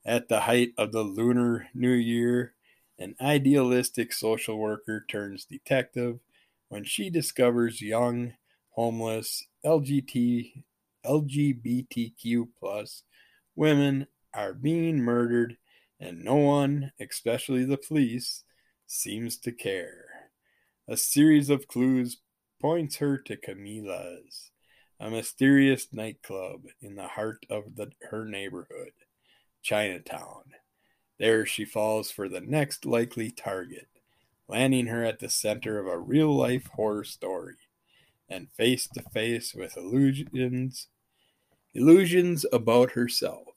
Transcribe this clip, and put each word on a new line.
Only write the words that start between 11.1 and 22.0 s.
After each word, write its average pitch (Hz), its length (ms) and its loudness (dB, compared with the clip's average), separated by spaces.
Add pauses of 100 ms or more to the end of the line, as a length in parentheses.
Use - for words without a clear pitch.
G 143 300 0
B 120 360 -2
T 117 220 -4
Q 117 480 -2
plus 104 460 -8 (520)
women 143 500 2 (280)
are 101 180 -4
being 160 460 0
murdered, 120 580 2 (420)
and 87 240 -14
no 113 120 0
one, 143 680 2
especially 123 640 -2
the 135 140 -2
police, 123 680 -2 (420)
seems 113 520 -6
to 120 140 -8
care. - 760 -10 (560)
A 117 100 -6
series 147 520 6
of 139 200 0
clues 127 500 0 (420)